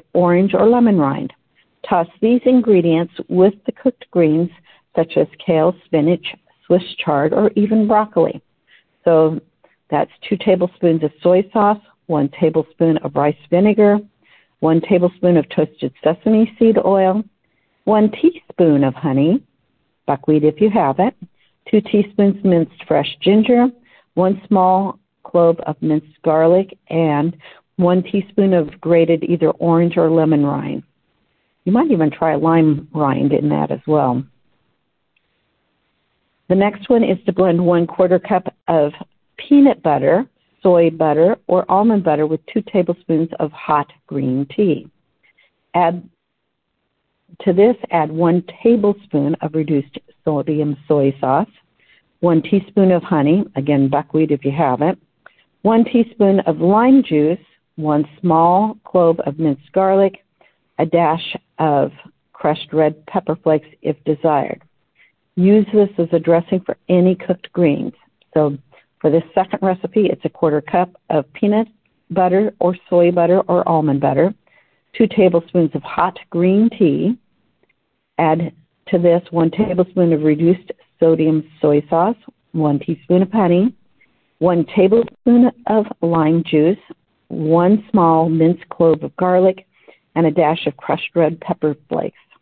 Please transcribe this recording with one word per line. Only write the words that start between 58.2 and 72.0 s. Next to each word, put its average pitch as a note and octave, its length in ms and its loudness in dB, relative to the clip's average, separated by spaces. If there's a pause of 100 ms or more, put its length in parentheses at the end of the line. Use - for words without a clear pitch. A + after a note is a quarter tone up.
small F3+ 640 0
clove E3+ 360 0
of D3 180 -8
minced D3 340 -4
garlic, F#3+ 520 0 (560)
a D#3+ 60 -2
dash E3 500 -2 (220)
of D3 320 0 (420)
crushed - 400 -6
red D#3 340 -2
pepper F#3 360 -6
flakes D#3 240 -2 (160)
if D3+ 220 -6
desired. D3+ 580 -4 (720)
Use G#3 380 2
this G#3 160 2 (100)
as E3+ 140 -2
a E3+ 80 2
dressing E3+ 400 0
for - 160 -8 (120)
any F3+ 280 2
cooked - 360 -8
greens. E3 400 -2 (400)
So D3 240 0 (440)
for D3+ 100 0
this D#3+ 140 0 (100)
second F#3 260 -2
recipe, F#3+ 460 -2
it's - 180 -4
a E3+ 40 -4
quarter D3 320 -2
cup F3+ 300 -2 (200)
of D3+ 220 -4
peanut G#3+ 340 -2 (440)